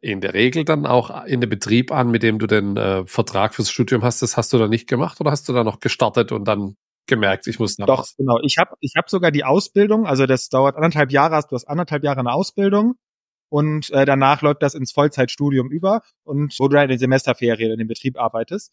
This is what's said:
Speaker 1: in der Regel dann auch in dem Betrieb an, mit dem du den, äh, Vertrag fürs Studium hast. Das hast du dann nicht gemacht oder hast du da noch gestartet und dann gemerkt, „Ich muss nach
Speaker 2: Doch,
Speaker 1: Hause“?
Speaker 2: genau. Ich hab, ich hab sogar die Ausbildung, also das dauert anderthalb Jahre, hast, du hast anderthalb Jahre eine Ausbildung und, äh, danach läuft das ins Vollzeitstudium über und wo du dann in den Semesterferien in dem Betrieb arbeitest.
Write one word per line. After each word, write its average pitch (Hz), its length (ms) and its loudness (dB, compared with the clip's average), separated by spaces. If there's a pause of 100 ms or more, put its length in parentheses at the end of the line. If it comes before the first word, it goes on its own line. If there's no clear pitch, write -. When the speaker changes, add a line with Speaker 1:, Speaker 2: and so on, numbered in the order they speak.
Speaker 1:
in 101 200 -6
der 95 140 -4
Regel 127 300 2
dann 156 200 0
auch - 400 0
in 123 160 -2
dem 117 80 -2
Betrieb 110 420 0
an, 123 200 0
mit 113 100 2
dem 110 160 2
du 107 80 -4
den, 101 320 0
äh, 98 300 -2
Vertrag - 480 -2
fürs - 160 -4
Studium 117 320 0
hast. 120 180 0
Das - 160 -2
hast - 160 -4
du 123 60 4
dann 110 100 2
nicht 113 180 -2
gemacht - 320 -4
oder 147 120 0
hast - 180 -6
du 127 40 -2
da 123 100 2
noch 110 160 -4
gestartet - 520 0
und 104 160 -6
dann 101 280 -4 (320)
gemerkt, 101 400 0
„Ich 113 100 -6
muss 110 220 -4
nach 101 80 -6
Speaker 2:
Doch, 131 120 4
Speaker 1:
Hause“? - 180 -10
Speaker 2:
genau. 127 260 0
Ich 147 160 -2
hab, - 220 0
ich 139 140 -8
hab 160 140 -4
sogar 175 220 0
die 147 120 0
Ausbildung, 202 640 2
also 135 220 2
das 131 220 0
dauert 135 260 2
anderthalb 151 360 0
Jahre, 151 240 2
hast, 147 160 -2
du 131 40 -4
hast 120 100 -6
anderthalb 151 380 -4
Jahre 139 160 0
eine 123 120 -2
Ausbildung 202 640 0 (540)
und, 151 420 -2
äh, 135 140 4
danach 135 360 4
läuft 147 220 0
das 139 100 0
ins 135 200 -8
Vollzeitstudium 139 760 0
über 190 320 -2 (220)
und 147 360 -4
wo 135 100 2
du 143 60 2
dann 143 100 6
in 131 40 -2
den 127 100 0
Semesterferien 120 720 0
in 110 60 -4
dem 113 100 -4
Betrieb 123 300 -6
arbeitest. 117 560 -6